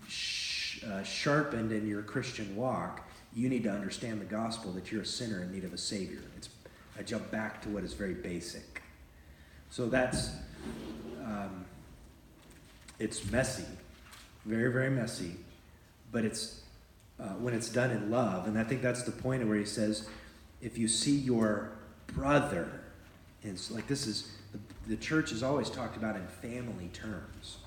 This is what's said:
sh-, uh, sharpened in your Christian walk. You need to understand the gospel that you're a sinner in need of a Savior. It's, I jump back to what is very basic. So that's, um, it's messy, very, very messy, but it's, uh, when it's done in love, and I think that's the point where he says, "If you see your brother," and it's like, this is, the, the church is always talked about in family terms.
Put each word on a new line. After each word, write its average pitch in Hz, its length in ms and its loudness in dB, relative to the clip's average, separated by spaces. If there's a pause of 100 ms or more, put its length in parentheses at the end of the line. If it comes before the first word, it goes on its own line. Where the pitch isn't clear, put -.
sh-, - 800 -2
uh, 98 180 -2
sharpened 131 680 4
in 107 160 2
your 101 140 0
Christian 104 520 -2
walk. 101 540 0 (260)
You 123 140 4
need 120 160 2
to 101 60 4
understand 104 500 -2
the 92 60 -6
gospel 107 460 -2
that 90 200 -4
you're 104 100 0
a - 40 -2
sinner 107 360 -2
in 90 100 -4
need 95 120 -4
of 87 80 -4
a - 60 -6
Savior. 92 440 -2 (140)
It's, - 140 -12 (480)
I 104 40 -6
jump 104 280 -2
back 110 320 -2
to 110 80 -6
what 101 120 0
is 87 120 -4
very 95 200 0
basic. - 680 -6 (880)
So 120 180 0
that's, 127 420 4 (960)
um, 98 400 -4 (1300)
it's 107 320 -2
messy, 117 340 2 (800)
very, 113 260 4
very 131 200 4
messy, 107 460 0 (760)
but 113 120 4
it's, - 360 -2 (580)
uh, 110 160 -6
when 117 200 0
it's 110 140 0
done 123 220 4
in 104 200 0
love, 104 360 4
and 110 120 2
I 113 60 4
think 123 180 0
that's 123 200 2
the 110 100 -2
point 127 340 2
where 107 100 6
he 104 80 4
says, 107 440 2 (520)
"If 117 160 -6
you 113 120 4
see 143 280 6
your 113 560 6 (360)
brother," - 720 4 (640)
and 101 100 -4
it's - 180 -6
like, 110 160 -4
this 139 200 0
is, - 260 -4 (200)
the, - 60 -8 (300)
the 110 80 2
church 156 360 2
is 113 100 0
always 131 280 2
talked 117 260 -4
about 107 200 0
in 92 100 -6
family 113 640 -6
terms. - 760 -8